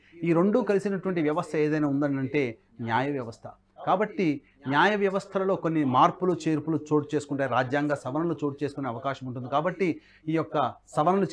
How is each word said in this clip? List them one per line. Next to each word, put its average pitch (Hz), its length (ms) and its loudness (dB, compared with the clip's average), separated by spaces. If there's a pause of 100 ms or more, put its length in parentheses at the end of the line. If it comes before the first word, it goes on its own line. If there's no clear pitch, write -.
(240)
ఈ 170 80 2
రెండూ 202 300 4
కలిసినటువంటి 190 600 -2
వ్యవస్థ 156 340 -2
ఏదైనా 151 320 2
ఉందనంటే 139 720 0 (220)
న్యాయ 120 300 0
వ్యవస్థ. 120 320 -8 (440)
కాబట్టి 170 540 0 (280)
న్యాయ 175 280 4
వ్యవస్థలలో 190 600 0
కొన్ని 160 280 0
మార్పులు 160 520 4 (120)
చేర్పులు 151 300 0 (140)
చోటు 147 220 2
చేసుకుంటాయి, 139 360 -2
రాజ్యాంగ 131 440 2
సవరణలు 151 500 -2
చోటు 143 200 -4
చేసుకునే 135 240 -6
అవకాశం 131 380 -6
ఉంటుంది. 123 220 -8
కాబట్టి 160 520 0 (280)
ఈ 156 40 -2
యొక్క 151 420 0 (220)
సవరణలు 180 360 4